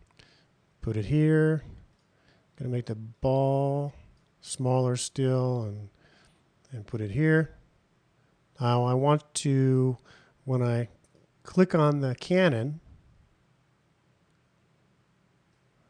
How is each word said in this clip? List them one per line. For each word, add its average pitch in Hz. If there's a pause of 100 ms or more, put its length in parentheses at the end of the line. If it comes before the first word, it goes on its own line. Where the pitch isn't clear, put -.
(800)
Put 110
it 104
here. 156 (920)
Gonna 127
make 123
the 117
ball 135 (480)
smaller 127
still 127
and, 104 (840)
and 113
put 110
it 104
here. 156 (1080)
Now 120
I 123
want 143 (120)
to, 131 (480)
when 127
I 120 (540)
click 185
on 147
the 131
cannon, 151 (3000)